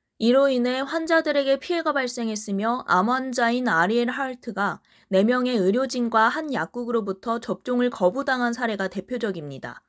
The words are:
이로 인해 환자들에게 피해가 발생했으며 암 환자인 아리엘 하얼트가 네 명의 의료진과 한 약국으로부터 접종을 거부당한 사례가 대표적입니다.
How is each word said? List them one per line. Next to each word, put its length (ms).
이로 320
인해 320
환자들에게 800
피해가 340
발생했으며 960
암 240
환자인 580
아리엘 400
하얼트가 720
네 160
명의 300
의료진과 760
한 240
약국으로부터 840
접종을 500
거부당한 640
사례가 340
대표적입니다. 1000